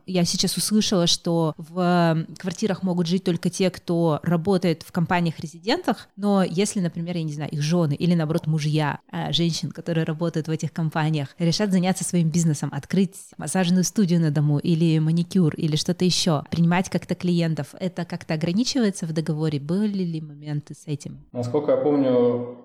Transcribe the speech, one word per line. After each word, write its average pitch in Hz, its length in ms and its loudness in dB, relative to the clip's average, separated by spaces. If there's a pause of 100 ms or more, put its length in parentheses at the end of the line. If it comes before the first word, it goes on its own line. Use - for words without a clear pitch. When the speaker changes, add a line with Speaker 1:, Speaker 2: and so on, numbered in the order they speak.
Speaker 1:
я 180 180 0
сейчас 180 320 0
услышала, 190 520 2
что 165 500 0
в 170 680 0 (140)
квартирах 190 440 -4
могут 180 240 0
жить 180 160 0
только 175 260 0
те, 185 220 0
кто 170 520 0
работает 175 600 0
в - 80 -18
компаниях-резидентах, 175 1200 -2
но 196 280 2
если, 190 360 0
например, 170 380 -4
я 165 60 -2
не 151 100 -4
знаю, 147 180 -6
их 143 120 -4
жёны 156 320 2
или, 170 180 2
наоборот, 160 320 0
мужья, 151 540 0 (120)
э, 160 220 -4
женщин, 165 380 -2
которые 165 340 -4
работают 160 420 -4
в 160 40 -4
этих 156 200 -4
компаниях, 156 580 -2 (100)
решат 175 320 0
заняться 180 320 2
своим 170 260 2
бизнесом, 156 420 0
открыть 175 440 -2 (220)
массажную 180 460 2
студию 175 380 2
на 156 80 2
дому 147 300 2
или 160 400 2
маникюр, 165 560 2
или 156 200 -2
что-то 175 300 0
ещё, 170 460 2
принимать 175 400 2
как-то - 240 -4
клиентов, 170 480 0 (160)
это 180 260 -6
как-то 170 300 -8
ограничивается 190 680 0
в 160 80 -6
договоре? 156 460 -2
Были 190 440 -2
ли 165 180 -4
моменты 147 520 -8
с - 140 -18
этим? 143 440 -8
Speaker 2:
Насколько 131 400 -2
я 131 60 4
помню, 123 880 2